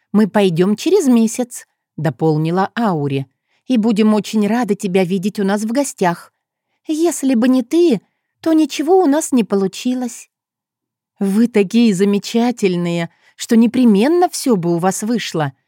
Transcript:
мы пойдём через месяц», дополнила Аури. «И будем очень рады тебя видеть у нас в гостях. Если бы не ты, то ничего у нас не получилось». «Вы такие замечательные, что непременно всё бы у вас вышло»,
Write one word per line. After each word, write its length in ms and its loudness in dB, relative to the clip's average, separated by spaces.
мы 160 2
пойдём 480 0
через 320 0
месяц», 580 0
дополнила 800 -2
Аури. 500 -2
«И 120 0
будем 360 2
очень 320 -2
рады 300 -2
тебя 300 -2
видеть 340 -4
у 40 -2
нас 200 -2
в 80 -6
гостях. 600 -4
Если 480 -2
бы 140 2
не 160 2
ты, 380 2
то 120 0
ничего 460 2
у 80 2
нас 240 0
не 120 2
получилось». 880 -4
«Вы 280 2
такие 460 2
замечательные, 1160 -2
что 200 -2
непременно 760 4
всё 260 -2
бы 200 -2
у 20 -2
вас 240 -2
вышло», 520 -4